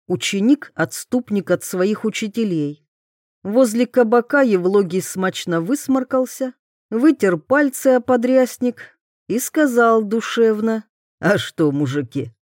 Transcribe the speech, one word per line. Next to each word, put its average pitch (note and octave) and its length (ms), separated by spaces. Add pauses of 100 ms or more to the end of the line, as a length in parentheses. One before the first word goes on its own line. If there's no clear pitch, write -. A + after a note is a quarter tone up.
ученик-отступник G3+ 1400
от F3 140
своих G3 400
учителей. G3 840 (560)
Возле A#3 440
кабака A#3+ 560
Евлогий F#3+ 580
смачно F3+ 640
высморкался, C4 880 (380)
вытер A3 480
пальцы C4+ 500
о B3+ 120
подрясник B3 1000 (300)
и G3+ 100
сказал A#3 640
душевно: A3 840 (360)
"А G3+ 180
что, - 320
мужики, C3+ 600 (280)